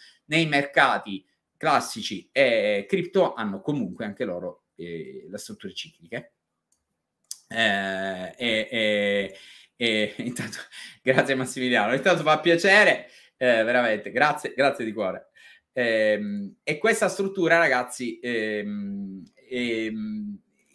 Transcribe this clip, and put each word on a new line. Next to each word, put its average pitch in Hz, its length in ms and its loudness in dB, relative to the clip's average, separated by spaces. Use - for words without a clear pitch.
nei 160 200 2
mercati 139 800 2
classici 117 760 -2
e 107 560 2
cripto 180 460 0
hanno 101 280 -6
comunque 117 440 -4
anche 104 180 -8
loro, 90 420 -8
eh, 85 520 -12
le 98 120 -14
strutture 101 340 -14
cicliche. - 600 -14
Eh, 98 880 -2
e, 110 320 -2
e, 104 680 0
e 110 420 0
<laughs> 127 60 -10
intanto, 120 340 -8
grazie 139 320 2
Massimiliano, 127 640 0
intanto 160 260 2
fa 151 180 4
piacere, 180 720 4
eh, 117 260 4
veramente, 113 480 2
grazie, 143 420 0
grazie 135 320 0
di 110 80 -6
cuore. 95 380 -6
Ehm, 107 920 0
e - 140 -4
questa 220 300 2
struttura, 190 500 0
ragazzi, 127 640 0
ehm, 104 1040 -6
ehm, 110 920 -4